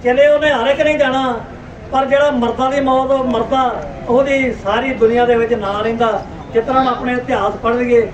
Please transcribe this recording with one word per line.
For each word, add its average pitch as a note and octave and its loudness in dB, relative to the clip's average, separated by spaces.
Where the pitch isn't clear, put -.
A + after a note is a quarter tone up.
ਚਲੇ B3+ 4
ਉਹਨੇ D4 4
ਹਰ B3 0
ਇੱਕ C#4 2
ਨਹੀਂ D4+ 2
ਜਾਣਾ, C4 0
ਪਰ C4+ 2
ਜਿਹੜਾ C#4 2
ਮਰਦਾਂ B3 -2
ਦੀ C#4+ 0
ਮੌਤ, C4 2
ਉਹ C4 0
ਮਰਦਾ, B3 -2
ਉਹਦੀ C4 2
ਸਾਰੀ A#3+ -2
ਦੁਨੀਆ A#3 2
ਦੇ A#3+ 4
ਵਿੱਚ A#3 0
ਨਾਂ G#3 -4
ਰਹਿੰਦਾ। A3+ -2
ਜਿਸ A3+ 0
ਤਰ੍ਹਾਂ C4 2
ਆਪਣੇ B3 -4
ਇਤਿਹਾਸ A3+ -2
ਪੜ੍ਹ A3+ -2
ਲਈਏ A#3+ 2